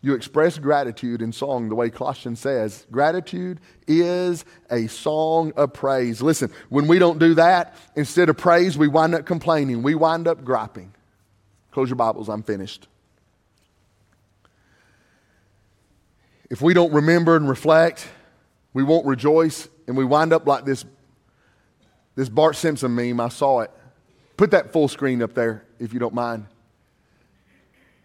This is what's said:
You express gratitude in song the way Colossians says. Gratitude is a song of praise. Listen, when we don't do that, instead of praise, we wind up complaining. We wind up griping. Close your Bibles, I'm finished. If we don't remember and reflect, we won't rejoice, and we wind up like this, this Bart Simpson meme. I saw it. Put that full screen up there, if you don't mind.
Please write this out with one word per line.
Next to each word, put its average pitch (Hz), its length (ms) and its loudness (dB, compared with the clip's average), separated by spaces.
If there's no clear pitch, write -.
You 139 80 0
express 151 460 -2
gratitude 127 640 -4
in 113 100 -6
song 123 380 -6
the 107 40 -6
way 117 140 -2
Colossians 127 500 -8
says. 120 520 -6
Gratitude 175 680 -4
is 175 580 0
a 117 160 -2
song 160 720 -2
of 143 160 0
praise. 123 480 -2
Listen, 139 320 0
when 143 180 0
we 170 120 6
don't 170 200 4
do 165 180 6
that, 175 380 4
instead 160 320 2
of 156 80 2
praise, 175 400 2
we 147 100 4
wind 160 280 2
up 147 100 -4
complaining. 151 580 -2
We 147 120 0
wind 165 340 0
up 160 160 -4
griping. 107 480 -6
Close 131 180 -4
your 127 80 -6
Bibles, 110 320 -2
I'm 107 140 -8
finished. 101 440 -10
If 127 100 -10
we 170 140 4
don't 170 180 4
remember 165 420 4
and 151 140 2
reflect, 160 580 2
we 131 80 0
won't 151 240 2
rejoice, 147 640 0
and 123 100 -6
we 135 80 0
wind 156 300 2
up 160 120 0
like 135 200 0
this, 135 180 -4
this 131 140 -6
Bart 151 280 2
Simpson 135 380 -2
meme. 120 260 -4
I 117 100 -4
saw 135 300 -2
it. 107 100 -8
Put 185 140 2
that 185 200 2
full 156 160 2
screen 131 360 -2
up 113 100 -4
there, 113 320 -4
if 113 160 -12
you 120 40 -6
don't 117 140 -4
mind. 117 320 -8